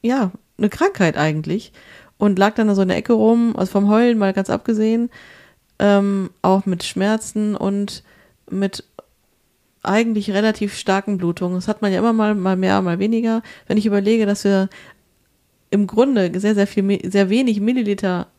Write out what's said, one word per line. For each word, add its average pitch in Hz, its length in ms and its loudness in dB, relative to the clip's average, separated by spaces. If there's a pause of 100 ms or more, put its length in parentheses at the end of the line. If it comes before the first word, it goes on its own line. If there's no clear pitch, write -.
ja, 233 300 0 (280)
eine 214 100 0
Krankheit 320 480 0
eigentlich. 156 560 -2 (460)
Und 208 200 2
lag 202 160 2
dann 220 180 2
so 196 100 2
in 185 60 2
der 185 100 0
Ecke 226 160 0
rum, 226 420 2
also 190 160 -4
vom 202 160 2
Heulen 226 280 4
mal 196 160 0
ganz 196 160 -2
abgesehen, 226 640 0 (720)
ähm, 202 500 2 (100)
auch 190 260 2
mit 180 180 -2
Schmerzen 214 720 -2
und 202 480 -4 (440)
mit 190 360 -4 (1000)
eigentlich 214 480 -2
relativ 208 480 -2
starken 196 400 -2
Blutungen. 180 380 -4
Das 185 100 -6
hat 214 160 -4
man 202 100 0
ja 180 60 0
immer 226 140 2
mal, 214 240 0
mal 190 200 0
mehr, 190 240 0
mal 175 200 -2
weniger. 226 420 0 (240)
Wenn 208 100 -2
ich 214 100 0
überlege, 208 380 2
dass 202 200 -2
wir 196 240 2 (1040)
im 202 160 2
Grunde 214 520 0
sehr, 208 160 0
sehr 202 120 2
viel, 202 180 -2
mi-, 196 260 -2
sehr 196 200 2
wenig 226 300 2
Milliliter 202 680 -2 (100)